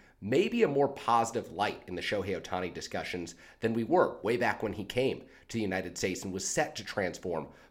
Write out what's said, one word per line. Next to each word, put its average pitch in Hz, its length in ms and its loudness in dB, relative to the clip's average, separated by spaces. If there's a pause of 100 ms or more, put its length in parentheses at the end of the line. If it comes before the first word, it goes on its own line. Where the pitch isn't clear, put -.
(200)
maybe 208 440 2
a 170 40 8
more 143 200 4
positive 117 640 2
light 101 340 0
in 90 80 -8
the 85 80 -4
Shohei 95 380 -2
Ohtani 90 340 -4
discussions 85 640 -6 (240)
than 113 120 2
we 113 120 0
were 160 400 4
way 113 120 4
back 117 280 0
when 107 80 0
he 101 100 -6
came 113 400 0 (240)
to - 100 -8
the 110 60 0
United 92 340 -2
States 92 280 -2
and 98 80 -6
was 95 140 -4
set - 280 -2
to 101 100 -10
transform 85 600 -4 (240)